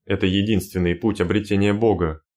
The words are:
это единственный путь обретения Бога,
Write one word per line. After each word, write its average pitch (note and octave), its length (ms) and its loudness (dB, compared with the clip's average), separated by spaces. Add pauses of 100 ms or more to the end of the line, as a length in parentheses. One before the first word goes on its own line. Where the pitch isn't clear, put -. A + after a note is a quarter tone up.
это G2 200 -2
единственный F#2+ 680 0
путь G#2 240 -2
обретения G2+ 540 0
Бога, F2+ 480 0 (160)